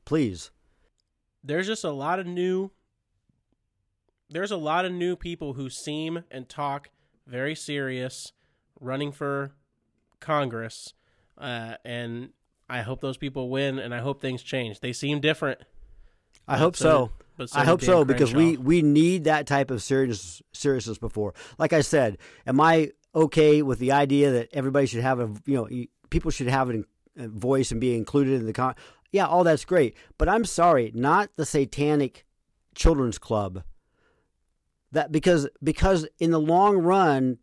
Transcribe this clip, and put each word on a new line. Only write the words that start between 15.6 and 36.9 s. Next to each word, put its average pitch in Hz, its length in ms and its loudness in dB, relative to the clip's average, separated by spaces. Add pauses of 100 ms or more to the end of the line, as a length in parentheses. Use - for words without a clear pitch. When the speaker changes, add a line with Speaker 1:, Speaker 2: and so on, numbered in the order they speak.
Speaker 1:
I 139 80 -2
Speaker 2:
But 127 60 2
Speaker 1:
hope 170 160 2
Speaker 2:
so - 80 -2
Speaker 1:
so. 147 220 4
Speaker 2:
did, - 200 -14 (100)
but 123 140 -12
so 143 80 -4
Speaker 1:
I 143 40 4
Speaker 2:
did 143 60 4
Speaker 1:
hope 170 120 4
Speaker 2:
Dan - 60 -4
Speaker 1:
so, 175 180 6
because 131 280 2
we, 147 200 6
Speaker 2:
Crenshaw. 131 100 -4
Speaker 1:
we 160 200 4
need 156 420 4
that 151 240 0
type 139 240 0
of 117 100 -4
serious, 123 580 -2 (120)
seriousness 120 460 -2
before. 104 360 -6 (240)
Like 160 140 0
I 160 80 4
said, 131 380 2 (280)
am 131 140 2
I 160 320 4 (240)
okay 151 460 6
with 127 180 -2
the 127 100 0
idea 143 400 4
that 120 220 0
everybody 139 340 0
should 117 160 -4
have 131 160 0
a, 120 100 -2 (160)
you 139 120 -2
know, 113 120 -4
e-, 123 220 -10 (180)
people 160 220 -2
should 131 160 -4
have 131 240 0
an, 110 140 -4 (340)
a 123 80 -12
voice 123 460 -2
and 117 80 -4
be 123 160 0
included 135 380 0
in 117 120 -2
the 110 60 -6
con-, 127 240 -4 (340)
yeah, 196 160 2
all 175 180 4
that's 160 220 2
great. 156 280 2 (220)
But 160 140 0
I'm 202 160 0
sorry, 139 480 2
not 156 420 2
the 160 80 -2
satanic 143 800 -2 (500)
children's 135 440 2
club. 98 460 -4 (1300)
That 151 200 -2
because, 151 360 2 (140)
because 160 440 2 (120)
in 165 120 2
the 160 100 2
long 185 380 4
run 156 640 2